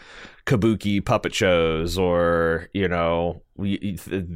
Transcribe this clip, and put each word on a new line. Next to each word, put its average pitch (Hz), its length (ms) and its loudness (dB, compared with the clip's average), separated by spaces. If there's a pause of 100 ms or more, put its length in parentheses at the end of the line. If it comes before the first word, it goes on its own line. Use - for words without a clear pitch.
(460)
kabuki 104 580 2
puppet - 320 -2
shows 85 640 2
or, 85 760 2
you 95 140 0
know, 85 560 -2 (140)
y-, 98 260 -2
y-, 95 180 -4
th-, 92 220 -4 (120)